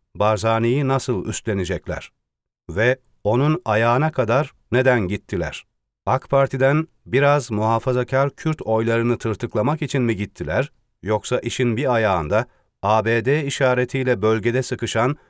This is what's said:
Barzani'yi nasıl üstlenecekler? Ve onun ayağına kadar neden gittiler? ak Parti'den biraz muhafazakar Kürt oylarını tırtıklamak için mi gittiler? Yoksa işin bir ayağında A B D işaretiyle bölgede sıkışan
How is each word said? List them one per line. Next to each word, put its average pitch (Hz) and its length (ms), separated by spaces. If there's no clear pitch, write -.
Barzani'yi 113 760
nasıl 131 380
üstlenecekler? 92 840
Ve 113 280
onun 135 400
ayağına 117 480
kadar 127 400
neden 120 360
gittiler? 87 580
ak 117 240
Parti'den 139 580
biraz 135 440
muhafazakar 123 800
Kürt - 320
oylarını 113 560
tırtıklamak 113 640
için 139 200
mi 113 140
gittiler? 95 560
Yoksa 107 360
işin 120 380
bir 127 180
ayağında 101 520
A 107 220
B 113 200
D 143 200
işaretiyle 127 760
bölgede 113 400
sıkışan 120 540